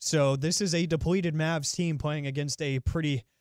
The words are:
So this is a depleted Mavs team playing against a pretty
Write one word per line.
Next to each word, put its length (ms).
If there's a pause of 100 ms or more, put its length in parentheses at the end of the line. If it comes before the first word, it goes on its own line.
So 340
this 260
is 140
a 120
depleted 500
Mavs 360
team 260
playing 280
against 360
a 180
pretty 420 (180)